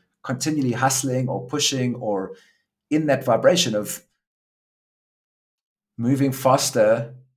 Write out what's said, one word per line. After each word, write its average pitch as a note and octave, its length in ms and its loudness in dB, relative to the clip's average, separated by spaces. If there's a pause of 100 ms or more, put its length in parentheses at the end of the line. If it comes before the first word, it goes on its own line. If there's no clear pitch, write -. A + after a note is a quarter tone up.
(240)
continually C3+ 480 -2
hustling B2+ 560 0
or F#2+ 200 -6
pushing C3 480 -2
or G2 400 -4 (540)
in D#3 180 0
that C3 180 0
vibration A#2+ 500 4
of G#2 280 -6 (1900)
moving C3+ 340 0
faster B2 840 0 (220)